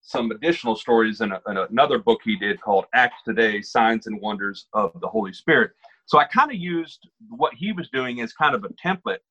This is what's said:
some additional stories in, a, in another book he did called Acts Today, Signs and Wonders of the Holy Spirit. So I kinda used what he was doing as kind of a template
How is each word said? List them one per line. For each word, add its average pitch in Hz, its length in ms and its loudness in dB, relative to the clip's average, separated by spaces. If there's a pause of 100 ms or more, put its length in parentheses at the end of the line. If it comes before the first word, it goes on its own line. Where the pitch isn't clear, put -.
some 117 300 -4
additional 117 440 0
stories 110 460 2
in, 104 100 -2
a, 92 160 -8
in 98 100 -4
another 123 400 2
book 113 260 2
he 107 140 0
did 101 240 -2
called 98 320 2
Acts 123 300 2
Today, 107 380 0
Signs 113 460 2
and 107 140 -10
Wonders 101 520 -6
of 104 180 0 (100)
the 92 60 -6
Holy 98 260 -4
Spirit. - 380 2 (340)
So - 140 6
I 147 80 4
kinda 277 280 2
used 170 520 -8 (220)
what 139 260 -2
he 180 160 -6
was 175 180 -8
doing 123 320 -4
as 117 120 -8
kind 147 200 0
of 107 100 -4
a 98 60 -10
template 185 500 -6 (120)